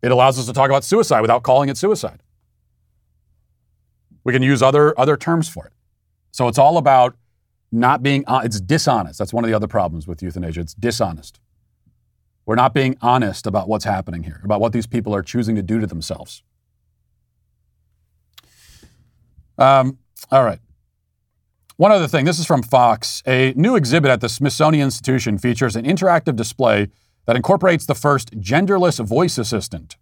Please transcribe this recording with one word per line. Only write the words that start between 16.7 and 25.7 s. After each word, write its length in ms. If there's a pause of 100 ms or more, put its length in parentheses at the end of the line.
Um, 420 (320)
all 140
right. 140 (1160)
One 160
other 160
thing. 160
This 140
is 80
from 160
Fox. 640
A 300
new 200
exhibit 340
at 100
the 80
Smithsonian 560
Institution 540
features 380